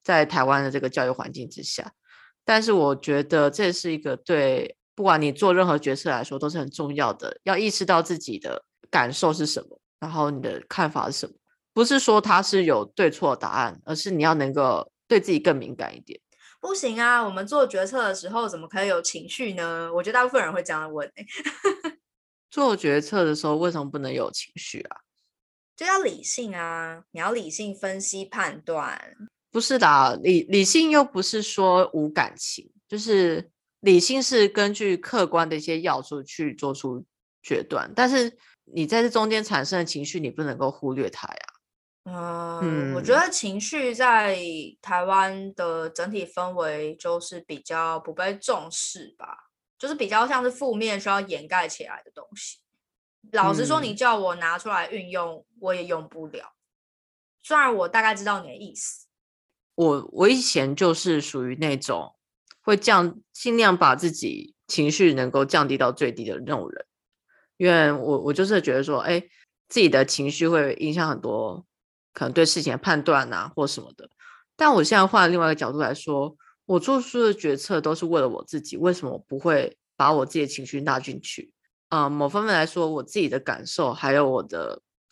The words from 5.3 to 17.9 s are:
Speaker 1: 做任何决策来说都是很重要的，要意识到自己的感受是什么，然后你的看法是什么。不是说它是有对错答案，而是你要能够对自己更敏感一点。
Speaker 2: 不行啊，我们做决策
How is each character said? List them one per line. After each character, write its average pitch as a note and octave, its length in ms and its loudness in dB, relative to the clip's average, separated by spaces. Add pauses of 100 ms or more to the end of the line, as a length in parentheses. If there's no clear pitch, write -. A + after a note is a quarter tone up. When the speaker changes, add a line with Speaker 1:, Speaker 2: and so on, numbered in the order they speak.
Speaker 1:
做 F#3 200 4
任 F3+ 140 4
何 D#3 100 2
决 C#3 200 -2
策 E3+ 120 -6
来 B2 140 0
说 C3+ 160 -8
都 D3 100 -4
是 D#3+ 120 -6
很 C3+ 100 -8
重 C#3+ 240 -8
要 C3+ 180 0
的， - 300 -12
要 G3 160 -2
意 G#3+ 100 0
识 G3 160 -4
到 F3 160 4
自 E3 160 -2
己 A2+ 220 -8
的 - 260 -10 (240)
感 B2+ 240 2
受 D#3+ 200 2
是 D#3+ 120 -2
什 - 240 -4
么， - 120 -20 (180)
然 D#3+ 100 -10
后 D3+ 220 -2
你 C#3 100 -8
的 F2 280 -8
看 E3 200 0
法 D3 220 -4
是 C#3 80 -6
什 - 80 -8
么。 - 60 -16 (420)
不 A3+ 100 4
是 C4+ 160 4
说 G#3+ 200 6
它 G3 220 4
是 F#3+ 220 2
有 A#2+ 200 2
对 E3+ 240 2
错 C3+ 280 0
答 - 140 -8
案， A2+ 340 -4
而 D#3 100 -6
是 G3 160 -6
你 D#3 140 0
要 D#3+ 100 6
能 C#3 180 0
够 C3 380 0 (160)
对 G#3+ 140 6
自 F#3+ 100 -2
己 D#3+ 80 4
更 D3+ 180 2
敏 A#2+ 200 -10
感 B1 180 -8
一 B1 60 -20
点。 - 180 -20 (420)
Speaker 2:
不 F#4+ 140 -6
行 A#3 260 -4
啊， A#3+ 220 4
我 G#3 80 -4
们 F#3+ 160 -6
做 C#4+ 180 2
决 G3 220 0
策 B3 160 -4